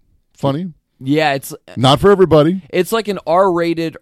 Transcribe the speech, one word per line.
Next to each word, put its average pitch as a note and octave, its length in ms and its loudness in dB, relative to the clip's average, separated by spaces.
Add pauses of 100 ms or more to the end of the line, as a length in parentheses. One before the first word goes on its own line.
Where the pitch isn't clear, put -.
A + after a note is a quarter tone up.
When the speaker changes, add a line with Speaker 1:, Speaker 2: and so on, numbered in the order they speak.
(320)
Speaker 1:
Funny. D3+ 420 -6 (300)
Speaker 2:
Yeah, D3 280 0
it's C3+ 200 -8 (240)
Speaker 1:
Not C3+ 220 2
for G3+ 140 4
everybody. E3+ 580 2
Speaker 2:
it's F3+ 220 -4
like A3 160 -4
an F#3+ 180 -6
R-rated E3+ 760 -2